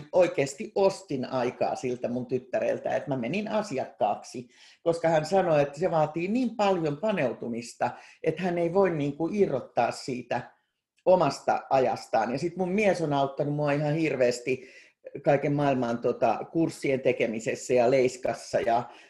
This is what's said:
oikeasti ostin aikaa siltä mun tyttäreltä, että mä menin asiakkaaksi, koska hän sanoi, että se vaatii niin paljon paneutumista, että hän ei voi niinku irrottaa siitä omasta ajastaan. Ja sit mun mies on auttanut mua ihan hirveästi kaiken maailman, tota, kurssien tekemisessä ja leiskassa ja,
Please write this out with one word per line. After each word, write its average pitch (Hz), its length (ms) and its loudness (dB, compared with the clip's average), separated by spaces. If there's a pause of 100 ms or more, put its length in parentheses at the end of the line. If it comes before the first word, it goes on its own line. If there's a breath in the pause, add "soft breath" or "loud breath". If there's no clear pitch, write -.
(120)
oikeasti 180 640 2
ostin 190 500 0
aikaa 123 500 -2
siltä 123 320 -4
mun 123 180 -4
tyttäreltä, 120 680 -2
että 127 140 -4
mä 135 80 -2
menin 151 300 -4
asiakkaaksi, 127 1000 -4 (340 loud breath)
koska 165 260 0
hän 156 160 2
sanoi, 175 360 4
että 139 180 -2
se 175 120 0
vaatii 165 360 0
niin 233 280 0
paljon 175 420 2
paneutumista, 120 920 -2 (320 loud breath)
että 160 200 -2
hän 175 140 -2
ei 170 160 0
voi 196 160 4
niinku 151 440 -2
irrottaa 131 580 0
siitä 123 500 -6 (640)
omasta 156 640 2
ajastaan. 117 600 0
Ja 123 60 -2
sit 170 200 -6
mun 180 140 -2
mies 190 300 2
on 147 120 0
auttanut 143 420 0
mua 147 160 0
ihan 147 220 0
hirveästi 131 760 0 (540 loud breath)
kaiken 143 300 4
maailman, 127 460 2
tota, 117 400 2 (120)
kurssien 156 500 0
tekemisessä 120 720 -2
ja 120 180 6
leiskassa 123 680 0
ja, 117 240 2 (260 loud breath)